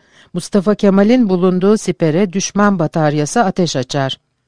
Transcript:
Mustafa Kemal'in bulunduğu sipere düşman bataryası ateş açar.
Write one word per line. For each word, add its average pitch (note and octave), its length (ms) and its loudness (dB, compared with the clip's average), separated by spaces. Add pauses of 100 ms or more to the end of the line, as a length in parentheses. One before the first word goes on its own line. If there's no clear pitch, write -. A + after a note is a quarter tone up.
(320)
Mustafa G3 420 -2
Kemal'in G3+ 540 2
bulunduğu F#3 480 2
sipere E3+ 560 -2
düşman G3 460 0
bataryası D3+ 680 0
ateş F3+ 320 -2
açar. C3+ 420 -4 (300)